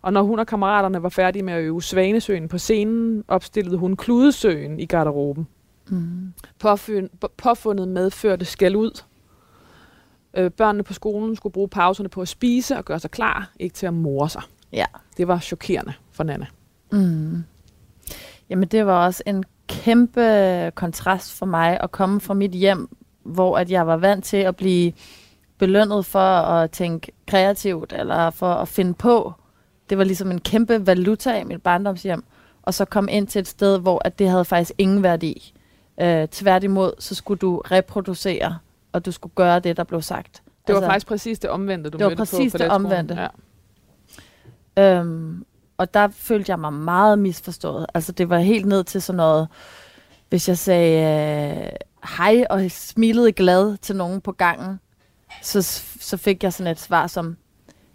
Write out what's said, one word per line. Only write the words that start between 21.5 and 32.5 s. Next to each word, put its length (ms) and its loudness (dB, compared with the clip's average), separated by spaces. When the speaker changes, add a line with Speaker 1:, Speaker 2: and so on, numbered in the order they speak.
Speaker 2:
at 100 -6
komme 300 0
fra 120 -6
mit 180 0
hjem, 380 0
hvor 340 2
at 140 0
jeg 160 2
var 100 2
vant 280 2
til 120 -2
at 180 0
blive 380 2
belønnet 480 2
for 140 0
at 320 2
tænke 400 -6
kreativt, 680 0
eller 360 0
for 240 -2
at 140 -2
finde 260 -2
på. 400 2
Det 80 0
var 60 2
ligesom 280 -2
en 100 -4
kæmpe 460 2
valuta 520 2
i 40 -8
mit 180 -10
barndomshjem. 600 -2